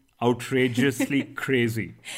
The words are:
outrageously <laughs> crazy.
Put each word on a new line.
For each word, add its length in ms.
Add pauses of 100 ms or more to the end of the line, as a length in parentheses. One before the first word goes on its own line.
(200)
outrageously 1040
<laughs> 140
crazy. 580 (240)